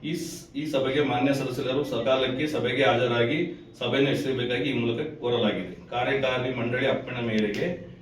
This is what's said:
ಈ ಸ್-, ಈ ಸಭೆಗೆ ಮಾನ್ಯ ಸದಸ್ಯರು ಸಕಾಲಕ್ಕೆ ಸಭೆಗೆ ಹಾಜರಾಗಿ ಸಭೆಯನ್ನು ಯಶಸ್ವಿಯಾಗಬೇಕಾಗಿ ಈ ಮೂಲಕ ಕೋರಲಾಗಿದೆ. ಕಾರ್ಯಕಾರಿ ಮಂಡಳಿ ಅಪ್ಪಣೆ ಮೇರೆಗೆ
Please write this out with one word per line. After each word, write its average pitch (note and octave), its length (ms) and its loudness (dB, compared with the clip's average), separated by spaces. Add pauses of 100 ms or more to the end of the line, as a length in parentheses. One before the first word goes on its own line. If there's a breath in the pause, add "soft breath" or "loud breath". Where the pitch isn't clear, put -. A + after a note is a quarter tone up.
ಈ D#3+ 100 -2
ಸ್-, - 420 -10
ಈ D3+ 100 -4
ಸಭೆಗೆ C#3 360 2
ಮಾನ್ಯ C3+ 320 2
ಸದಸ್ಯರು - 500 -2
ಸಕಾಲಕ್ಕೆ C3 640 0
ಸಭೆಗೆ B2+ 380 2
ಹಾಜರಾಗಿ A#2+ 800 2 (120)
ಸಭೆಯನ್ನು C#3 320 2
ಯಶಸ್ವಿಯಾಗಬೇಕಾಗಿ C3 600 -2
ಈ - 20 -2
ಮೂಲಕ A#2 480 -2
ಕೋರಲಾಗಿದೆ. G#2+ 720 0
ಕಾರ್ಯಕಾರಿ C3 640 0
ಮಂಡಳಿ B2 320 0
ಅಪ್ಪಣೆ B2 340 -2
ಮೇರೆಗೆ A2 800 -2